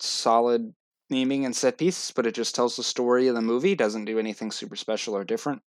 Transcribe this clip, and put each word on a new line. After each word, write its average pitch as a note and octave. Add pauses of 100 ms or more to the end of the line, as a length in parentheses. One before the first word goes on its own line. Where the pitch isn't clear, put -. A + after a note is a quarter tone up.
solid A#2 (380)
theming C3+
and B2
set B2+
pieces, F3
but A#2
it A2
just A#2
tells B2
the B2
story B2
of A#2+
the A2+
movie, C3
doesn't G#2+
do A2
anything A2
super G#2+
special G#2+
or G2
different, A2+